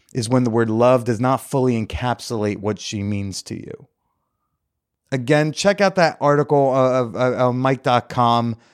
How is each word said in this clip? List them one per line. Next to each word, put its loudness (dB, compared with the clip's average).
is -4
when 2
the 0
word 0
love 2
does -2
not 0
fully 0
encapsulate -4
what -4
she -8
means -6
to -12
you. -14
Again, 0
check 0
out 2
that 2
article, 2
uh, 2
of, -6
uh, 0
on -2
mic 0
dot 0
com 2